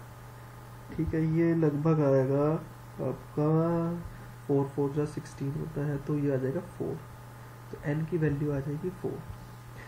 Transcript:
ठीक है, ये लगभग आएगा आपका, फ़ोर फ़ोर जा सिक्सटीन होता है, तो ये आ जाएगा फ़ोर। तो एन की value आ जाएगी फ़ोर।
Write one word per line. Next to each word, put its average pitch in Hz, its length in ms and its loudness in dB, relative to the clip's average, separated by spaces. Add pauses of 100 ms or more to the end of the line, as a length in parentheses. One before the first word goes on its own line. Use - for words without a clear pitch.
(960)
ठीक 160 200 -2
है, 160 220 2
ये 165 180 6
लगभग 156 460 4
आएगा 139 520 6 (560)
आपका, 160 840 2 (580)
फ़ोर 139 180 4
फ़ोर 139 260 0
जा 147 120 2
सिक्सटीन 147 480 -6
होता 151 340 -2
है, 147 120 0
तो 147 200 0
ये 143 160 4
आ - 20 4
जाएगा 131 240 0
फ़ोर। - 380 -6 (720)
तो - 140 -10
एन 156 200 0
की 170 140 0
value 147 340 2
आ 139 80 2
जाएगी 151 300 -2
फ़ोर। - 280 -6 (680)